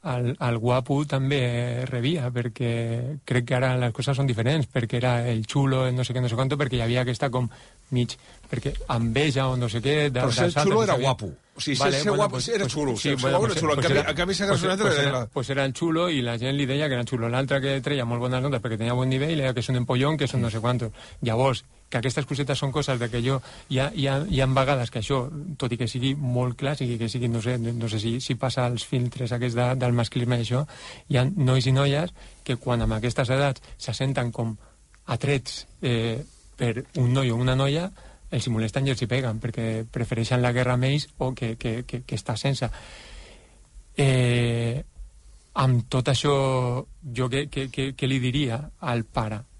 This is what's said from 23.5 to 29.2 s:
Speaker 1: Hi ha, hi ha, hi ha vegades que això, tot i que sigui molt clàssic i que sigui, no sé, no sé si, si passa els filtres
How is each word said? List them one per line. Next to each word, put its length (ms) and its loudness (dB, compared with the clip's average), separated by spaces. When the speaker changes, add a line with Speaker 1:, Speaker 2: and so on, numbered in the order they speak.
Speaker 1:
Hi 160 0
ha, 80 -2
hi 160 0
ha, 60 2
hi 160 2
ha 80 4
vegades 420 2
que 120 -4
això, 160 0
tot 140 -2
i 20 -6
que 160 -2
sigui 240 0
molt 400 0
clàssic 320 -2
i 80 -2
que 160 -2
sigui, 160 -2
no 160 0
sé, 160 0
no 320 -2
sé 80 -2
si, 140 -2
si 160 -2
passa 240 0
els 240 -2
filtres 480 -2